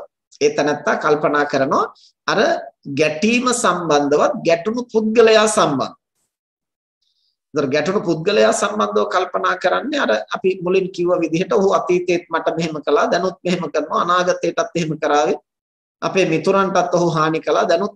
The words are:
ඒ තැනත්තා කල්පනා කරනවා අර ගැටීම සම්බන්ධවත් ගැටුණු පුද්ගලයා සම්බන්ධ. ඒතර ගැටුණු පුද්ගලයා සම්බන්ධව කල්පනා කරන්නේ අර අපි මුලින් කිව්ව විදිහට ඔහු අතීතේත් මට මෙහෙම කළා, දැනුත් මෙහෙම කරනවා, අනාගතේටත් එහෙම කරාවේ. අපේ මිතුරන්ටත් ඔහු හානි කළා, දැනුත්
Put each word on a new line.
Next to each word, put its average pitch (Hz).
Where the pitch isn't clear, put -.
ඒ 147
තැනත්තා 147
කල්පනා 147
කරනවා 147
අර 160
ගැටීම 208
සම්බන්ධවත් 170
ගැටුණු 214
පුද්ගලයා 220
සම්බන්ධ. 147
ඒතර 156
ගැටුණු 151
පුද්ගලයා 202
සම්බන්ධව 208
කල්පනා 185
කරන්නේ 190
අර 226
අපි -
මුලින් 185
කිව්ව 175
විදිහට 165
ඔහු 196
අතීතේත් 180
මට 160
මෙහෙම 160
කළා, 156
දැනුත් 180
මෙහෙම 175
කරනවා, 160
අනාගතේටත් 175
එහෙම 165
කරාවේ. 151
අපේ 185
මිතුරන්ටත් 180
ඔහු 175
හානි 160
කළා, 165
දැනුත් 190